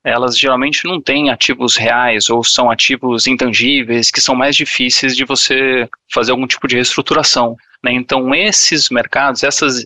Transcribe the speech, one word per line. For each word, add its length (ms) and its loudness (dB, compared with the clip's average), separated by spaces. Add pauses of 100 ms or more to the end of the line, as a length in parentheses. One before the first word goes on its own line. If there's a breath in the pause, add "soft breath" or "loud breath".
elas 360 0
geralmente 480 0
não 160 -4
têm 280 0
ativos 460 0
reais 540 0
ou 120 2
são 280 2
ativos 560 0
intangíveis 840 0
que 100 -2
são 140 0
mais 220 2
difíceis 600 0
de 80 0
você 640 0 (260)
fazer 160 0
algum 160 -2
tipo 220 -4
de 80 0
reestruturação, 800 0 (260 soft breath)
né? 100 0
Então, 420 0
esses 540 2
mercados, 540 0
essas, 420 0